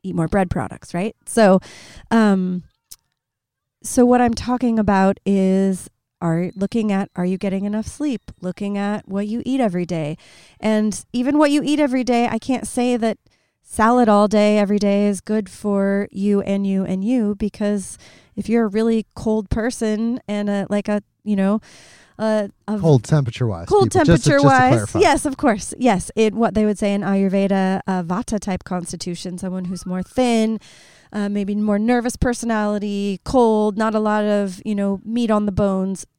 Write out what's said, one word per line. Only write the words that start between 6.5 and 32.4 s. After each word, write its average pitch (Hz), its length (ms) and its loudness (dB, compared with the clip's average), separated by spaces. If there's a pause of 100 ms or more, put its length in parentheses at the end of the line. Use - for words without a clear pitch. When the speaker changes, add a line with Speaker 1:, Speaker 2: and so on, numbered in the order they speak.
Speaker 1:
looking 208 340 -2
at, 196 240 -2
are 180 120 -2
you 185 100 -2
getting 196 300 -4
enough 214 200 -4
sleep? - 540 -6
Looking 202 380 -6
at 208 280 -4
what 196 200 -4
you 226 180 -6
eat 262 160 -2
every 180 240 0
day. 160 320 -6 (420)
And 214 540 0
even 247 240 0
what 294 140 4
you 285 120 2
eat 285 160 0
every 254 260 0
day, 240 220 0
I 226 120 -4
can't 240 280 -4
say 247 300 -2
that 220 220 -2 (440)
salad 233 460 4
all 208 180 6
day 208 320 4
every 208 200 2
day 202 300 2
is 196 120 -2
good 214 300 -4
for 196 600 -2
you 202 300 0
and 196 260 -2
you 190 200 0
and 190 180 -4
you, 220 300 0
because 208 640 -4 (360)
if - 140 -8
you're 233 160 2
a 208 40 -2
really 220 360 0 (100)
cold 220 360 -4
person 226 760 -2
and 208 220 -4
a, 202 220 -2
like 208 180 -2
a, 208 140 -2 (200)
you 208 140 -2
know, 196 240 2 (580)
a, 214 300 -2 (180)
a 214 120 -4
Speaker 2:
Cold 151 260 4
temperature-wise, 120 640 -2
Speaker 1:
cold 392 240 4
Speaker 2:
people, 330 140 4
just - 0 -
to, 254 60 6
just 247 120 4
to - 60 2
Speaker 1:
temperature-wise, 269 420 6
Speaker 2:
clarify. - 280 0
Speaker 1:
yes, 302 260 4
of 269 100 -4
course, 214 400 -2
yes. 226 400 0
It, 220 160 2
what 220 220 0
they 214 100 2
would 214 140 0
say 202 160 0
in 202 80 -2
Ayurveda, 196 840 0
a 185 160 -2
Vata 185 380 -4
type 185 240 -6
constitution, 175 720 -10
someone 185 300 -8
who's 180 180 -10
more 185 180 -6
thin, 220 560 0 (540)
uh, 202 160 -4
maybe 202 260 -4
more 208 240 0
nervous 233 380 0
personality, 208 1080 -2